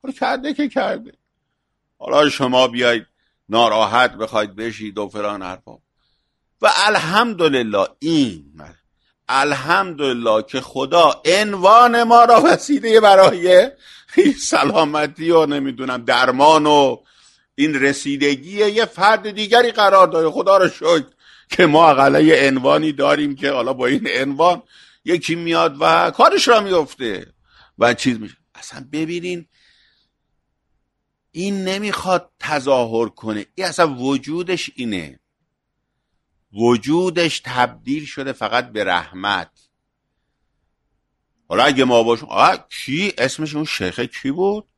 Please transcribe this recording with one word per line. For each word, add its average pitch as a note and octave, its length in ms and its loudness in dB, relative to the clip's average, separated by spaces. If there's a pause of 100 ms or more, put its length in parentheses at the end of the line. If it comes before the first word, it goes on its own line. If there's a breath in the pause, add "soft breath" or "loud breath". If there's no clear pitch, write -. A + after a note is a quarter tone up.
خب C4+ 80 -12
کرده C4+ 440 -6
که D4 140 -4
کرده. A3+ 440 -8 (840)
حالا C#3+ 300 0
شما B2+ 400 0
بیاید A#2+ 380 -2 (420)
ناراحت A2+ 640 2
بخواید G#2 420 -6
بشید G#2+ 420 -12
و G2+ 100 -8
فلان G#2 340 -10
حرفا. F#2 320 -16 (880)
و G#3+ 80 2 (160)
الحمدلله D#3+ 1000 -2 (100)
این، F#2+ 640 -4 (680)
الحمدلله C#3 1120 -2
که C3 180 -8
خدا C3+ 640 0
عنوان G#3 760 4
ما A#3 220 6
را A#3 200 6
وسیله A#3 560 2
برای F#3+ 680 6 (720 soft breath)
سلامتی D3+ 880 -2
و D#3+ 160 4
نمی‌دونم C3 580 -6
درمان C3 640 4
و C#3+ 300 4 (600 soft breath)
این D3 160 0
رسیدگی C#3 920 -2
یه G#3+ 180 -2
فرد G#3 460 -2
دیگری A3 420 0
قرار G3 340 4
داده. D#3+ 240 0
خدا F#3 260 2
رو F#3 120 4
شکر - 380 -2 (440 soft breath)
که F#3 160 2
ما D#3 240 6
اقلا C#3 300 4
یه D3 280 4
عنوانی D3 440 0
داریم C#3+ 420 -2
که C#3 160 -6
حالا C3 220 -4
با B2 140 -4
این C#3+ 220 -2
عنوان C#3 540 0 (420 soft breath)
یکی E3 300 -4
میاد E3 460 -2
و E3 300 2
کارش E4+ 380 2
را A#3 120 6
میفته D3 720 -6 (460 soft breath)
و A#2 160 2
چیز A#2+ 260 -4
می‌شه. G#2+ 160 -18 (180)
اصلاً C3+ 380 -20
ببینین E3+ 540 -10 (1900)
این F#3+ 320 -8
نمیخواد F#3+ 760 -4
تظاهر B2 680 -2
کنه، G#2+ 460 -10
این F#3 120 -8
اصلاً D#3+ 280 -2
وجودش C#3+ 800 -6
اینه، F#2 460 -10 (1300)
وجودش D3 920 0
تبدیل B2+ 600 -4
شده C#3 280 -12
فقط A#2+ 400 -4
به G#2+ 120 -4
رحمت. F#2 680 -4 (2000)
حالا G2+ 160 0
اگه C3+ 200 2
ما B2 180 2
باشیم، A2+ 260 -2
آه C#3+ 400 0
کی F3 500 -8
اسمش D3+ 360 -6
اون D3+ 100 -6
شیخه A2+ 420 -6
کی - 240 -10
بود؟ G3 340 -6 (140)